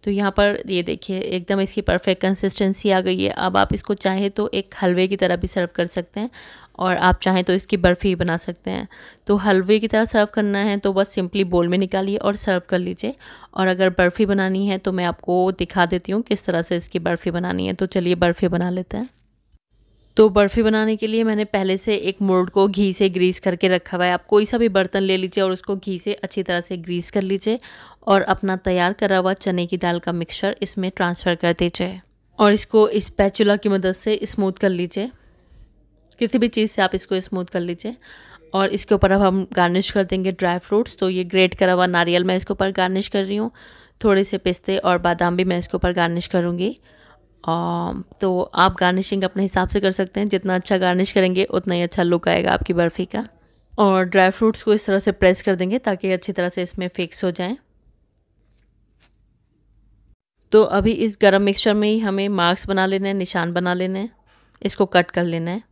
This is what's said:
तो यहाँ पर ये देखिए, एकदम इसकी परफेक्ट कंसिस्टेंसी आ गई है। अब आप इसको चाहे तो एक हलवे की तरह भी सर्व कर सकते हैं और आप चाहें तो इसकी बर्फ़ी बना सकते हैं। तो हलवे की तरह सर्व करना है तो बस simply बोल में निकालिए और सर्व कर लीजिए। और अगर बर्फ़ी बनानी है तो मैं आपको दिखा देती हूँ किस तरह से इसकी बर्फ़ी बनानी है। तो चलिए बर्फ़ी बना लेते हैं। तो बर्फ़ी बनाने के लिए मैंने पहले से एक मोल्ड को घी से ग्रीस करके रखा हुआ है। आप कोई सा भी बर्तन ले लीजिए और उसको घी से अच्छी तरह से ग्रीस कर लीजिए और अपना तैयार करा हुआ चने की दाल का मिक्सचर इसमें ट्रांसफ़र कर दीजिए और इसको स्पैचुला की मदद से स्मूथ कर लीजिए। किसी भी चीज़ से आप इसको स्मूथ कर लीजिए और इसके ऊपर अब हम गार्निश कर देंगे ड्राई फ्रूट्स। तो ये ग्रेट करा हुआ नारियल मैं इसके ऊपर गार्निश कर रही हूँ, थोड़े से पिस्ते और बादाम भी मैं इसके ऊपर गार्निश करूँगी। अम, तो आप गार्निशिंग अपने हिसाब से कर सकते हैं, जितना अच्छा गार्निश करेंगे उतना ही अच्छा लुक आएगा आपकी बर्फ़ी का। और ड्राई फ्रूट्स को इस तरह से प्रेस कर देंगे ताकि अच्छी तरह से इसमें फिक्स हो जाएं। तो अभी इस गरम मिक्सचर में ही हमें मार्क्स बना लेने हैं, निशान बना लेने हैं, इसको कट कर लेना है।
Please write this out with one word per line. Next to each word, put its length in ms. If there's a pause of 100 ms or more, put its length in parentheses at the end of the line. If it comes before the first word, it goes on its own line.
तो 60
यहाँ 200
पर 360
ये 160
देखिए, 360
एकदम 420
इसकी 220
परफेक्ट 400
कंसिस्टेंसी 680
आ 100
गई 220
है। 80
अब 260
आप 180
इसको 220
चाहे 340
तो 240
एक 260
हलवे 280
की 80
तरह 200
भी 120
सर्व 280
कर 120
सकते 320
हैं 100 (480)
और 200
आप 240
चाहें 220
तो 100
इसकी 240
बर्फ़ी 380
बना 220
सकते 320
हैं। 160 (400)
तो 120
हलवे 400
की 100
तरह 180
सर्व 280
करना 260
है 180
तो 140
बस 220
simply 320
बोल 220
में 100
निकालिए 400
और 200
सर्व 320
कर 80
लीजिए। 360 (400)
और 140
अगर 240
बर्फ़ी 340
बनानी 400
है 120
तो 140
मैं 140
आपको 520
दिखा 300
देती 240
हूँ 100
किस 220
तरह 180
से 140
इसकी 240
बर्फ़ी 320
बनानी 340
है। 80
तो 140
चलिए 280
बर्फ़ी 340
बना 200
लेते 260
हैं। 120 (1080)
तो 120
बर्फ़ी 340
बनाने 340
के 100
लिए 180
मैंने 220
पहले 320
से 180
एक 260
मोल्ड 280
को 180
घी 240
से 160
ग्रीस 320
करके 280
रखा 280
हुआ 100
है। 60
आप 140
कोई 200
सा 120
भी 120
बर्तन 320
ले 140
लीजिए 280
और 60
उसको 260
घी 220
से 160
अच्छी 280
तरह 180
से 180
ग्रीस 320
कर 120
लीजिए 360 (460)
और 200
अपना 340
तैयार 360
करा 240
हुआ 160
चने 320
की 100
दाल 220
का 160
मिक्सचर 480
इसमें 300
ट्रांसफ़र 440
कर 180
दीजिए 460 (380)
और 140
इसको 360 (100)
स्पैचुला 580
की 120
मदद 260
से 300
स्मूथ 300
कर 160
लीजिए। 400 (1120)
किसी 180
भी 120
चीज़ 200
से 120
आप 120
इसको 260
स्मूथ 260
कर 140
लीजिए 360 (580)
और 160
इसके 240
ऊपर 180
अब 100
हम 320
गार्निश 360
कर 140
देंगे 300
ड्राई 260
फ्रूट्स। 380
तो 120
ये 160
ग्रेट 280
करा 180
हुआ 160
नारियल 360
मैं 120
इसके 160
ऊपर 200
गार्निश 360
कर 160
रही 120
हूँ, 140 (500)
थोड़े 240
से 160
पिस्ते 380
और 220
बादाम 360
भी 80
मैं 140
इसके 180
ऊपर 180
गार्निश 340
करूँगी। 480 (680)
अम, 580 (180)
तो 200 (140)
आप 220
गार्निशिंग 480
अपने 180
हिसाब 260
से 120
कर 100
सकते 300
हैं, 80
जितना 260
अच्छा 240
गार्निश 340
करेंगे 340
उतना 280
ही 80
अच्छा 200
लुक 260
आएगा 240
आपकी 220
बर्फ़ी 320
का। 180 (500)
और 320
ड्राई 240
फ्रूट्स 320
को 120
इस 120
तरह 120
से 160
प्रेस 280
कर 140
देंगे 240
ताकि 320
अच्छी 200
तरह 160
से 140
इसमें 260
फिक्स 360
हो 60
जाएं। 260 (3000)
तो 120
अभी 300
इस 280
गरम 200
मिक्सचर 320
में 140
ही 120
हमें 300
मार्क्स 380
बना 180
लेने 220
हैं, 80
निशान 360
बना 220
लेने 240
हैं, 120 (520)
इसको 260
कट 220
कर 140
लेना 260
है। 220